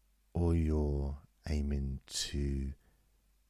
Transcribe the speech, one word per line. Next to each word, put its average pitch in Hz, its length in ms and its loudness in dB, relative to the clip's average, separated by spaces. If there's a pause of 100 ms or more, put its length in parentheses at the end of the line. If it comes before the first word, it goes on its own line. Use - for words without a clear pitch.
(340)
or 85 220 4
you're 73 640 2 (300)
aiming 71 580 0
to 69 640 -4 (760)